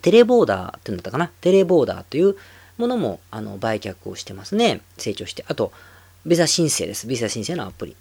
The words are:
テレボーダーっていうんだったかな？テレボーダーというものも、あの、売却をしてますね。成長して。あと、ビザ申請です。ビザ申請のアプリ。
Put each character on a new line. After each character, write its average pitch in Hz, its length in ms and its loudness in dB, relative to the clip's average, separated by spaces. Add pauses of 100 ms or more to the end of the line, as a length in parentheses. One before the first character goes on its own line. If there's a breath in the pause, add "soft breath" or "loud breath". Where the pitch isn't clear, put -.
テ 175 100 4
レ 233 120 10
ボ 233 200 6
ー - 20 2
ダ 92 260 -4
ー - 40 -16
っ - 60 -20
て - 80 -10
い 101 40 -4
う - 0 -
ん 90 40 -6
だ - 20 -8
っ - 40 -18
た 95 60 -8
か 131 80 -4
な？ 170 120 -2 (100)
テ 180 120 4
レ 196 120 6
ボ 170 200 4
ー - 20 0
ダ 92 160 -8
ー - 20 -
と - 120 -8
い 170 80 2
う 196 120 2 (420 loud breath)
も 233 80 -2
の 247 100 -2
も、 117 220 -2 (120)
あ 110 100 -8
の、 101 180 -10
売 110 220 -2
却 98 280 -12
を 98 60 -12
し - 100 -14
て 95 100 -14
ま 101 100 -16
す - 100 -8
ね。 202 280 0 (160)
成 104 160 -4
長 - 120 -10
し - 80 -14
て。 - 140 -12
あ - 60 -4
と、 101 180 -2 (540 soft breath)
ビ 165 100 4
ザ 170 100 2
申 160 220 0
請 - 180 -2
で 101 80 -10
す。 - 120 -10
ビ 123 100 -4
ザ 113 120 -4
申 107 160 -6
請 175 120 -6
の 120 100 -8
ア 92 60 -12
プ - 140 -12
リ。 - 140 -20